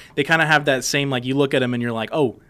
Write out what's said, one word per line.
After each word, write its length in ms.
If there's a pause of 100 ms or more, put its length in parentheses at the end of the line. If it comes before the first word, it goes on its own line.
(140)
they 100
kinda 200
have 220
that 180
same, 240
like, 160
you 100
look 200
at 80
him, 100
and 100
you're 80
like, 220
"Oh, 240 (140)